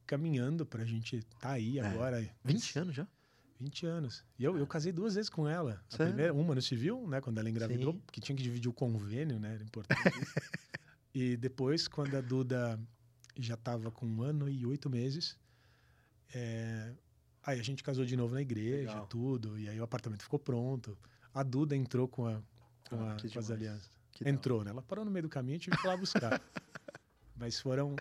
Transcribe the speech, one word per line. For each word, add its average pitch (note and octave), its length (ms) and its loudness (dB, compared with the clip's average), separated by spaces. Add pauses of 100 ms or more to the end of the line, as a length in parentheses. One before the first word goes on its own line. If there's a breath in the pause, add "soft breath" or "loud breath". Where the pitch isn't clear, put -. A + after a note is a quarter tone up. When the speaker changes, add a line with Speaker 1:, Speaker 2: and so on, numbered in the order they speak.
Speaker 1:
caminhando D3 580 2
pra A2+ 200 -4
gente A2+ 360 -2 (180)
tá B2 120 -2
aí B2+ 260 0
Speaker 2:
É. B2+ 80 0
Speaker 1:
agora. A#2 420 0 (160)
Speaker 2:
Vinte C#3+ 360 2
anos E3+ 160 -2
já? D#3 120 -4 (520 soft breath)
Speaker 1:
Vinte C#3+ 260 -6
anos. E3 380 -4 (160)
E B2 40 -2
eu, E3+ 140 4
eu C#3+ 80 2
casei D#3+ 260 0
duas F#3+ 240 0
vezes G#3 140 0
com D#3 180 0
ela. D3+ 440 -2
A - 60 -10
Speaker 2:
Sério? E3 160 4
Speaker 1:
primeira, D#3 200 4
uma D3+ 220 4
no B2+ 60 4
civil, E3 460 0
né, C3+ 140 0
quando A#2+ 160 -2
ela A2 120 0
engravidou, A#2+ 440 2
Speaker 2:
Sim. F#3 60 -6
Speaker 1:
porque - 200 -14
tinha C#3 160 -2
que C3 60 0
dividir A#2+ 280 0
o A#2 40 0
convênio, A#2 640 0
né, G#2+ 140 -4
era A2 100 -8
importante - 380 0 (200)
isso. - 120 -6
Speaker 2:
<laughs> - 360 -6 (420 loud breath)
Speaker 1:
E B2+ 240 2
depois, C3 520 2
quando C#3 280 0
a C3+ 60 2
Duda B2 580 2 (560)
já A#2 220 -2
tava A2+ 320 -2
com A2+ 160 -6
um A2+ 160 0
ano C#3+ 260 2
e C3+ 200 0
oito C#3 240 0
meses, C3 440 -2 (960 soft breath)
é... A2+ 600 -4 (500)
aí C3 160 0
a A2+ 40 -4
gente C3 200 -4
casou C3 220 2
de B2 100 0
novo A#2+ 200 2
na C3+ 80 0
igreja, A#2+ 480 0
Speaker 2:
Legal. G#2+ 160 -6
Speaker 1:
tudo, A#2 500 -2
e G#2+ 100 -4
aí G#2+ 120 -4
o A2+ 40 -2
apartamento A2+ 380 -4
ficou - 160 -2
pronto. B2 580 -2 (380 soft breath)
A C3+ 80 0
Duda C#3 340 2
entrou B2+ 320 2
com B2 200 -2
a, A2 120 -2 (480)
com - 140 -6
Speaker 2:
Ah, A2 120 -2
Speaker 1:
a, - 20 -6
Speaker 2:
que G#2+ 120 -6
Speaker 1:
com A2 120 -6
as A2 80 -4
Speaker 2:
demais. A#2 40 -2
Speaker 1:
alianças. G#2+ 380 -6 (220)
Speaker 2:
Que - 120 -10
da C#3 60 2
hora. C#3 80 6
Speaker 1:
Entrou, B2 260 2
né? G2+ 60 -4
Ela A#2+ 140 -8
parou - 200 -4
no G#3+ 60 -2
meio F#3 140 0
do D#3+ 60 0
caminho, C3 280 -2
tive F3+ 200 0
que - 80 2
ir F#3 40 4
lá F#3 80 2
buscar. F3+ 420 2 (460)
<laughs> - 500 -18
Mas A#2 240 -4
foram, C#3 420 2